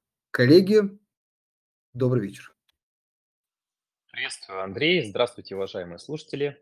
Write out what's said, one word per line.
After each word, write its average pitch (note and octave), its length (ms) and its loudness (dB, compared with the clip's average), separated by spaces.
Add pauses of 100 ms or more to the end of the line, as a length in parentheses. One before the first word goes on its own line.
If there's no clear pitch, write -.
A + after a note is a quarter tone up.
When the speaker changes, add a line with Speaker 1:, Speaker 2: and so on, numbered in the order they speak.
(300)
Speaker 1:
Коллеги, F#3+ 640 4 (960)
добрый B2 340 0
вечер. - 260 -18 (1600)
Speaker 2:
Приветствую, A2 500 -10
Андрей. C#3 420 0
Здравствуйте, G#2 520 -4
уважаемые F#2 420 -8
слушатели. C#3+ 640 -8